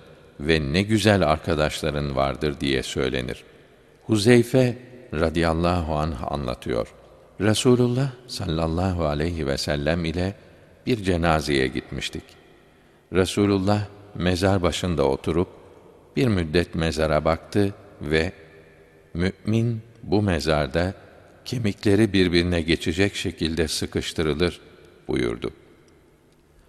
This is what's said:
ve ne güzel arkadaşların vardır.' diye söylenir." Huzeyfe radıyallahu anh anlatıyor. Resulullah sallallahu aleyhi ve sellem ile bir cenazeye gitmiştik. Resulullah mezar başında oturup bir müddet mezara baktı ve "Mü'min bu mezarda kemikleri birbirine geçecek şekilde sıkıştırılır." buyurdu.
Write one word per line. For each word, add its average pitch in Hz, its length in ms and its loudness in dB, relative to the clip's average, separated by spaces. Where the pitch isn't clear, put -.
ve 76 320 0
ne 90 100 2
güzel 101 480 2
arkadaşların 73 880 -2
vardır.' 69 440 -2
diye 67 220 -2
söylenir." 64 640 -6
Huzeyfe 117 720 4
radıyallahu 82 800 0
anh 76 380 -4
anlatıyor. 60 600 -6
Resulullah 123 680 2
sallallahu 85 800 -2
aleyhi 76 420 -2
ve 67 120 -2
sellem 78 460 -2
ile 90 300 -4
bir 120 160 0
cenazeye 80 640 2
gitmiştik. - 560 -8
Resulullah 101 680 2
mezar 90 480 2
başında 85 400 0
oturup 78 460 0
bir 139 120 2
müddet 87 460 0
mezara 78 500 0
baktı 98 500 0
ve 80 300 0
"Mü'min 110 680 -2
bu 95 200 2
mezarda 80 720 0
kemikleri 110 680 0
birbirine 87 500 2
geçecek 85 520 0
şekilde 82 540 -4
sıkıştırılır." 80 920 -2
buyurdu. 58 420 -4